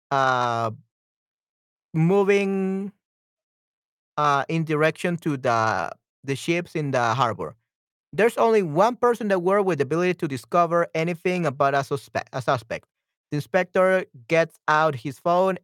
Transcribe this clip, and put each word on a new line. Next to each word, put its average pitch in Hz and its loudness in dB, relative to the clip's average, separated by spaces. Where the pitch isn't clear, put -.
uh, 123 0
moving, 196 0
uh, 143 0
in 165 -2
direction 160 -2
to 151 -4
the, 110 0
the 135 -6
ships 170 -4
in 151 -4
the 120 0
harbor. 107 -2
There's 208 0
only 226 4
one 180 2
person 240 0
in 208 -2
the 190 2
world 190 2
with 170 0
the 139 0
ability 170 0
to 165 -6
discover 170 0
anything 175 -2
about 139 0
a 139 2
suspe-, - -6
a 131 -8
suspect. 120 -4
The 147 -4
inspector 185 0
gets 165 0
out 156 2
his 131 -10
phone 180 0